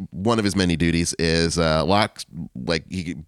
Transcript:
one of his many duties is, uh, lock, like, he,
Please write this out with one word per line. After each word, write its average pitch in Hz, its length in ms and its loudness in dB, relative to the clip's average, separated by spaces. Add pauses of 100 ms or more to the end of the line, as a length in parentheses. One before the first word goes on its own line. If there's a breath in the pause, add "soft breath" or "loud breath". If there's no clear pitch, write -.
(100)
one 113 280 0
of 107 60 0
his 95 120 0
many 90 200 2
duties 85 420 0
is, 82 400 2
uh, 80 260 2
lock, 101 380 0 (320)
like, 78 360 -4
he, 87 260 -6 (120)